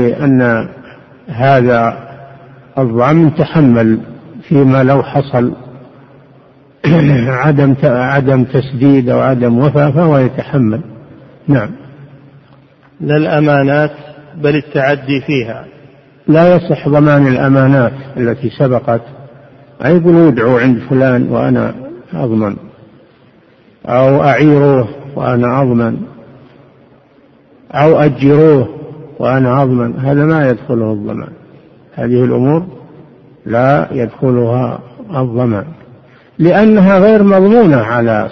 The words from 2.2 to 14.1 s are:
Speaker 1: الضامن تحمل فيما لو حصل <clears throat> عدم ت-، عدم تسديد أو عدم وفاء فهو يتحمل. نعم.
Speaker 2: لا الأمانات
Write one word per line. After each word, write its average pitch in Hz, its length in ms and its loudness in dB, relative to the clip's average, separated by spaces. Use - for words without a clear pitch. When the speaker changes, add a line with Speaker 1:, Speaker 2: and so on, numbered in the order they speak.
Speaker 1:
الضامن 135 580 2
تحمل 117 640 2
فيما 135 360 2
لو 131 200 2
حصل 127 500 -4
<clears throat> 139 600 0
عدم 139 280 2
ت-، 135 120 -2
عدم 131 580 0
تسديد 131 640 0
أو 123 100 0
عدم 120 400 0
وفاء 143 320 0
فهو 156 260 2
يتحمل. 127 640 -2
نعم. 127 220 0
Speaker 2:
لا 151 160 0
الأمانات 147 760 0